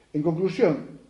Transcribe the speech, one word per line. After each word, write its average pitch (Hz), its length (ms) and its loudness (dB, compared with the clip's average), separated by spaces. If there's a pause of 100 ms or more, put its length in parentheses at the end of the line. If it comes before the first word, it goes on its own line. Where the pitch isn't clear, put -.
(120)
En 151 100 -2
conclusión, 170 880 0